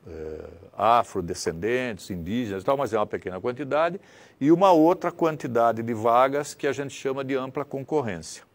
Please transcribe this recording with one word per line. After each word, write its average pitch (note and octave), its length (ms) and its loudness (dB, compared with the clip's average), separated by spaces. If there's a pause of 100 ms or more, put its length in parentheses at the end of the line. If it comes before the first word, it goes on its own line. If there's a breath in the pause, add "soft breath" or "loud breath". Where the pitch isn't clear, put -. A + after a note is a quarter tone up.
eh, D#2+ 380 -12 (320)
afrodescendentes, G#2 1300 0
indígenas F#2+ 520 -6
e - 40 -6
tal, C#3 100 2
mas C3 160 -4
é A2 60 0
uma G#2 80 0
pequena F#2 340 -8
quantidade, C#3+ 600 -2 (400 loud breath)
e C#3 100 4
uma F#3 220 8
outra E3 400 4
quantidade A#2 680 0
de A#2 120 -4
vagas B2+ 600 2
que - 120 -6
a C#3 60 0
gente C3+ 220 -8
chama C3+ 300 -6
de C3+ 100 -4
ampla C3 300 -4
concorrência B2+ 800 -6 (100)